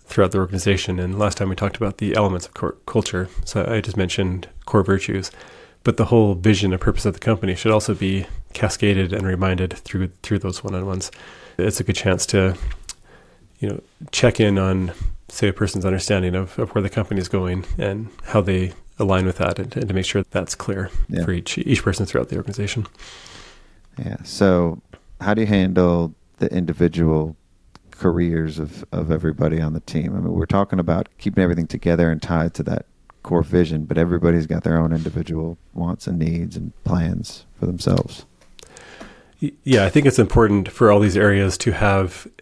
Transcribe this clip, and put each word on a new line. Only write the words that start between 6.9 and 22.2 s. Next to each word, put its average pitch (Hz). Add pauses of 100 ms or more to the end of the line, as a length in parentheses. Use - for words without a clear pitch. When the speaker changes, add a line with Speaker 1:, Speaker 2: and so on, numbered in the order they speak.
Speaker 1:
of 101
the -
company 98
should 113
also 107
be 95 (280)
cascaded 98
and 98
reminded 92
through, - (160)
through 104
those 90
one-on-ones. 95 (480)
It's -
a 95
good 92
chance 92
to, 95 (1040)
you 101
know, - (300)
check -
in 101
on, 92 (380)
say, -
a 90
person's 98
understanding 92
of, 92
of -
where 110
the 98
company 101
is 87
going 92 (140)
and 107 (160)
how 107
they 92 (240)
align 95
with 92
that, -
and, 95
and -
to 95
make 92
sure 98
that's 92
clear 98 (200)
Speaker 2:
Yeah. 87
Speaker 1:
for 92
each, 87
each -
person 98
throughout -